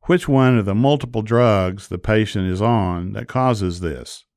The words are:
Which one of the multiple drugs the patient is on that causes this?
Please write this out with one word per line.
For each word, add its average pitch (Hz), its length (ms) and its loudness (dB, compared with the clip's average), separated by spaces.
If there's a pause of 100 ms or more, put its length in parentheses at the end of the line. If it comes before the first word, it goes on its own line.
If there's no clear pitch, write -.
Which 175 260 0
one 131 300 4
of 98 80 0
the 98 80 -2
multiple 123 480 0
drugs 107 640 0
the 92 80 -8
patient 104 540 0
is 92 100 -4
on 95 520 0
that 110 160 -10
causes 101 520 -2
this? 73 460 -8 (100)